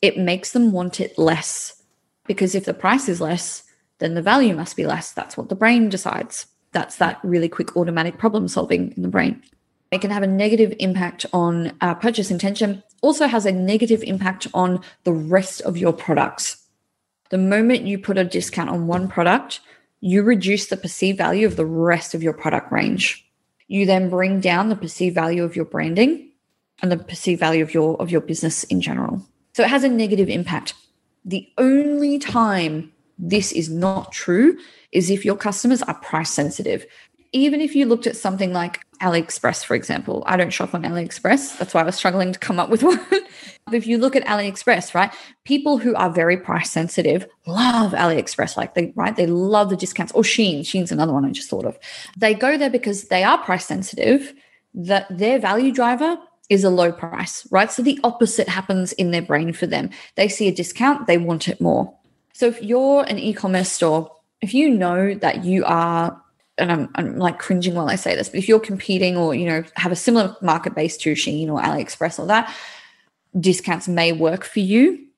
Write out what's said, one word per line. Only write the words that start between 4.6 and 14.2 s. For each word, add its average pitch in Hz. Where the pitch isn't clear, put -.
be -
less. 160
That's -
what -
the 196
brain 226
decides. -
That's -
that 170
really 175
quick -
automatic 170
problem 214
solving 90
in 90
the 90
brain. 85
It 185
can 196
have 202
a 196
negative 208
impact 185
on, 170
uh, 180
purchase 220
intention, 196
also 285
has 226
a 190
negative 214
impact 190